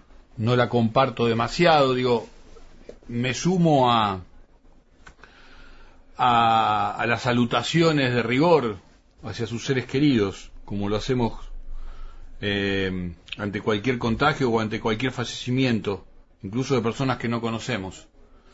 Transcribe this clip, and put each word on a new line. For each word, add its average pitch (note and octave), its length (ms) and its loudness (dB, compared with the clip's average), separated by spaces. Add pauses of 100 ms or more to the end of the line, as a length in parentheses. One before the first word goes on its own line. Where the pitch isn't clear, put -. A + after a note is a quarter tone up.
(360)
no A#2+ 200 2
la A#2+ 120 4
comparto A#2+ 580 2
demasiado. C3 680 4
Digo, B2 320 0 (800)
me A#2+ 280 -4
sumo D#3+ 580 4
a, G2+ 300 2 (1900)
a, A2+ 800 2
a A2+ 100 -2
las A#2 160 -2
salutaciones B2 920 2
de A#2+ 100 2
rigor B2 560 2 (440)
hacia A2+ 240 -8
sus A2+ 180 -8
seres B2+ 200 -2
queridos, B2 640 0 (140)
como G2+ 240 -4
lo G#2+ 80 0
hacemos, A#2 380 -2 (1080)
eh, G2 720 -2 (220)
ante G2+ 240 -6
cualquier A2+ 380 0
contagio B2+ 520 0
o A2+ 80 2
ante G#2+ 220 -4
cualquier A2+ 320 -2
fallecimiento, A#2+ 960 -2 (360)
incluso B2 320 -2
de A#2+ 60 2
personas A#2+ 380 -2
que A#2+ 100 -6
no A#2 120 -2
conocemos. A2 680 -6 (460)